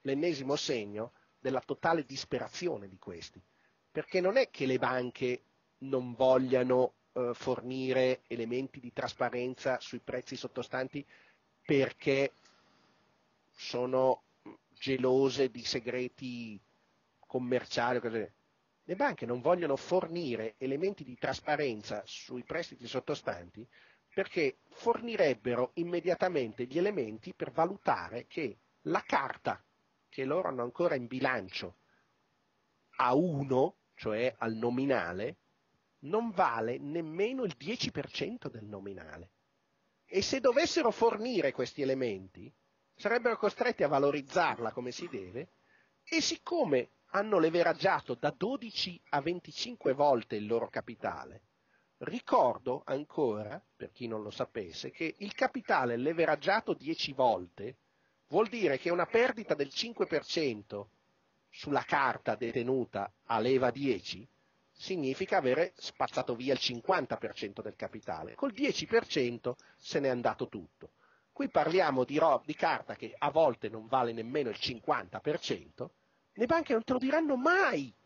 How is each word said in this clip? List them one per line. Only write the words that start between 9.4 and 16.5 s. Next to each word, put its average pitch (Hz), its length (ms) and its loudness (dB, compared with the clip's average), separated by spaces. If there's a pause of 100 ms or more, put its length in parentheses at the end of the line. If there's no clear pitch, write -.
sui - 200 -10
prezzi - 360 -8
sottostanti 131 680 -8 (600)
perché 135 680 2 (1200)
sono 131 680 2 (540)
gelose 131 720 4
di 117 140 -14
segreti 120 960 -6 (600)